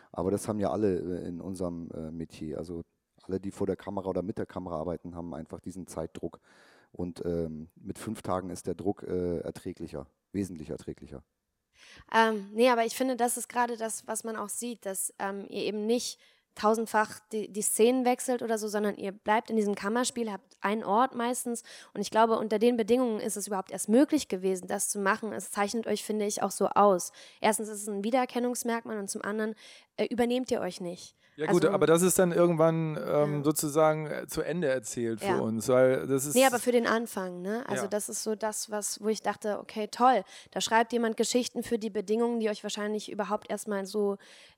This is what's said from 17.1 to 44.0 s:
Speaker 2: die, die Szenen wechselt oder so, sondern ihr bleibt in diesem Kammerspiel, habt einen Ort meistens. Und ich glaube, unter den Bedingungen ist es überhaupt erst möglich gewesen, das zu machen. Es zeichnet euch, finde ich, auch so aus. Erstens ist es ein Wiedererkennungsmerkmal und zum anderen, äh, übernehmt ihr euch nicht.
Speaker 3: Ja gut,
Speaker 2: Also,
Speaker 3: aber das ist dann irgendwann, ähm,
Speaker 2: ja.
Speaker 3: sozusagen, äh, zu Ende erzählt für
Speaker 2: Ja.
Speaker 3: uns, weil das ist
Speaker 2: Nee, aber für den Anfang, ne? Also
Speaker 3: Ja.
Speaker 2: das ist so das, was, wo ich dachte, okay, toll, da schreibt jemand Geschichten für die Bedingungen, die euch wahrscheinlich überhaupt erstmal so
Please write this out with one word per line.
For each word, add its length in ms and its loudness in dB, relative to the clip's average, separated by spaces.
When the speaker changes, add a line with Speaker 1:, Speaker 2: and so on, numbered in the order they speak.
Speaker 2:
die, 200 -4
die 100 -4
Szenen 420 4
wechselt 380 0
oder 160 0
so, 100 -6
sondern 300 0
ihr 140 -6
bleibt 380 0
in 60 -2
diesem 200 2
Kammerspiel, 560 -2
habt 300 -14
einen 220 0
Ort 320 2
meistens. 480 -4
Und 80 -4
ich 100 -6
glaube, 260 6
unter 220 0
den 180 6
Bedingungen 420 2
ist 180 -4
es 100 -6
überhaupt 240 -4
erst 180 -4
möglich 380 6
gewesen, 400 -2
das 220 -2
zu 100 -4
machen. 340 0
Es 180 -10
zeichnet 360 -2
euch, 160 -2
finde 220 -2
ich, 160 -4
auch 100 0
so 180 0
aus. 420 6
Erstens 280 2
ist 140 -10
es 40 -10
ein 160 -4
Wiedererkennungsmerkmal 960 0
und 120 -6
zum 120 -8
anderen, 320 -2
äh, 80 0
übernehmt 460 0
ihr 100 0
euch 200 -6
nicht. 340 -12
Speaker 3:
Ja 100 -6
gut, 200 4
Speaker 2:
Also, 100 4
Speaker 3:
aber 100 2
das 160 6
ist 160 4
dann 140 6
irgendwann, 680 4
ähm, 400 2
Speaker 2:
ja. 60 -2
Speaker 3:
sozusagen, 640 2
äh, 180 -6
zu 160 -4
Ende 260 -2
erzählt 520 -2
für 80 -6
Speaker 2:
Ja. 100 2
Speaker 3:
uns, 300 -2
weil 400 6
das 180 0
ist 80 -4
Speaker 2:
Nee, 140 8
aber 100 2
für 140 0
den 160 4
Anfang, 560 -2
ne? 240 -4
Also 160 -2
Speaker 3:
Ja. 60 -4
Speaker 2:
das 200 -4
ist 140 -8
so 100 -2
das, 380 -6
was, 300 -6
wo 60 -6
ich 140 0
dachte, 380 -4
okay, 280 -8
toll, 360 4
da 120 -4
schreibt 320 2
jemand 220 2
Geschichten 460 0
für 160 -2
die 140 -6
Bedingungen, 480 0
die 100 2
euch 140 -6
wahrscheinlich 480 -4
überhaupt 400 -4
erstmal 340 -4
so 320 0